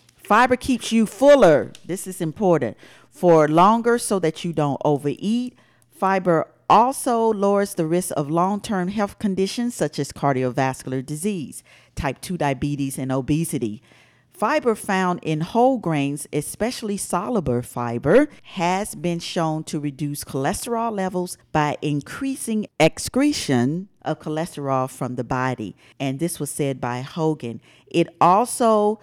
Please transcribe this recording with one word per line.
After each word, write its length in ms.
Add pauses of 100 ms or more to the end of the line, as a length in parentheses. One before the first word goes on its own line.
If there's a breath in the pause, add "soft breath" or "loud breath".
(180 soft breath)
Fiber 400
keeps 340
you 140
fuller. 680 (140)
This 200
is 140
important. 560 (340 loud breath)
For 380
longer 500
so 220
that 240
you 80
don't 320
overeat. 720 (320 soft breath)
Fiber 580 (220)
also 640
lowers 400
the 140
risk 280
of 140
long-term 600
health 280
conditions 560
such 240
as 140
cardiovascular 920
disease, 600 (320 soft breath)
type 260
two 160
diabetes, 640
and 120
obesity. 720 (500 soft breath)
Fiber 440
found 480
in 180
whole 380
grains, 520
especially 640
soluble 680
fiber, 640 (140 loud breath)
has 520
been 240
shown 460
to 140
reduce 440
cholesterol 720
levels 420 (140)
by 300
increasing 840 (120)
excretion 1120 (140)
of 160
cholesterol 720
from 260
the 100
body. 500 (240 soft breath)
And 200
this 200
was 120
said 280
by 220
Hogan. 580 (280 soft breath)
It 200 (140)
also 800